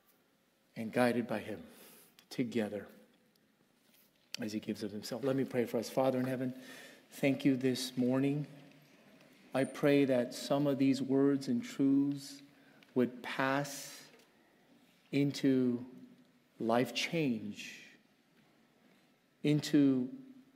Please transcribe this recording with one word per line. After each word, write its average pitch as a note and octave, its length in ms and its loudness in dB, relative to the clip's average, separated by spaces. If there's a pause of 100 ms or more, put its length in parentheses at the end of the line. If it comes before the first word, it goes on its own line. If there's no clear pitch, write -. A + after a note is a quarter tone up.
(760)
and A2+ 160 -8
guided A#2+ 360 2
by A2 120 -4
him G2 220 -10 (680)
together A2 560 -4 (1600)
as G#2+ 120 -6
he G#2+ 60 -4
gives G#2+ 240 -8
of G2+ 80 -6
himself. G#2+ 320 -8
Let C3+ 120 0
me C3 100 0
pray B2 200 -2
for A#2 120 -4
us. A2 120 -4
Father C3 300 0
in B2+ 60 -2
heaven, B2+ 280 -4 (600)
thank C3+ 320 0
you C#3 100 6
this B2+ 420 -2
morning. C3+ 480 2 (1080)
I C3+ 100 2
pray C#3+ 420 4
that B2+ 280 2
some C#3+ 340 0
of C#3 100 2
these C3+ 240 2
words C3+ 460 4
and A#2+ 160 0
truths C#3 760 0 (540)
would B2 280 0
pass - 720 -4 (1160)
into C3 720 2 (760)
life A#2 340 0
change, A#2 800 -4 (1700)
into C#3+ 680 4 (480)